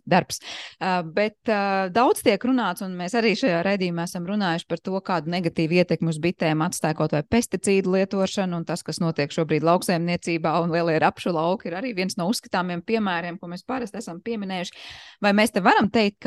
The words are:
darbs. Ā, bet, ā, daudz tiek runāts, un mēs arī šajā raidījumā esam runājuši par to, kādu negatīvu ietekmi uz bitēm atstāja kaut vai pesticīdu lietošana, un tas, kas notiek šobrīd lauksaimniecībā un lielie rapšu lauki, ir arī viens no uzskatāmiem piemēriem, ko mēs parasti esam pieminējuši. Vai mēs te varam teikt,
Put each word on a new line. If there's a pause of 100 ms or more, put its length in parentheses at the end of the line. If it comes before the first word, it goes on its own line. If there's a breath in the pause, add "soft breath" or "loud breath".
darbs. (400 loud breath)
Ā,
bet, (100)
ā,
daudz
tiek
runāts,
un
mēs
arī
šajā
raidījumā
esam
runājuši
par
to,
kādu
negatīvu
ietekmi
uz
bitēm
atstāja
kaut
vai
pesticīdu
lietošana,
un
tas,
kas
notiek
šobrīd
lauksaimniecībā
un
lielie
rapšu
lauki,
ir
arī
viens
no
uzskatāmiem
piemēriem,
ko
mēs
parasti
esam
pieminējuši. (480 loud breath)
Vai
mēs
te
varam
teikt,